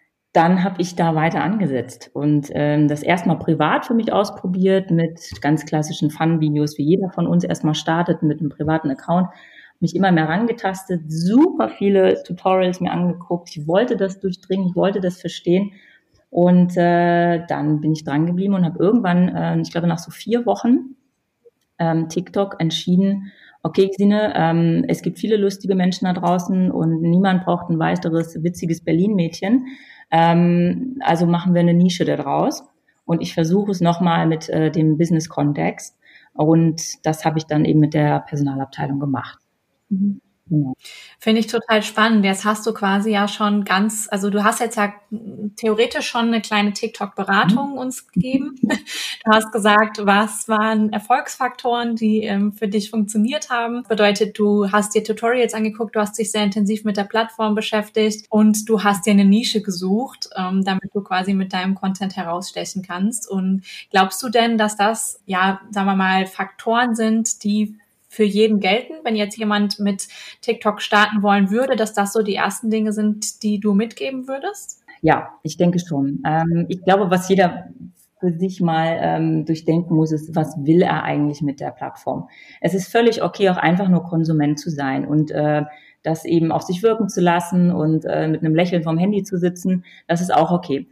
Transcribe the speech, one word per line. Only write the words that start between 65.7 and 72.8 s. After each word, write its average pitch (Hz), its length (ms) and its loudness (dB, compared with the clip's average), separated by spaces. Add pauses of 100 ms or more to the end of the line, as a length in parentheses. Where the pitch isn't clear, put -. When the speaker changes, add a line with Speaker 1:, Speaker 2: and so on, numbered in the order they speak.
Speaker 2:
sagen 196 180 0
wir 196 80 2
mal, 190 300 2
Faktoren 226 680 -2
sind, 220 480 0
die 214 340 -2 (320)
für - 160 0
jeden 208 360 2
gelten, 220 340 0 (100)
wenn 226 120 -2
jetzt 208 200 -4
jemand 208 420 0
mit 202 300 -2 (320)
TikTok 226 400 -2
starten 214 420 2
wollen 202 280 4
würde, 233 260 0
dass 214 160 0
das 202 200 -2
so 220 100 2
die 202 120 -2
ersten 202 360 -2
Dinge 214 220 0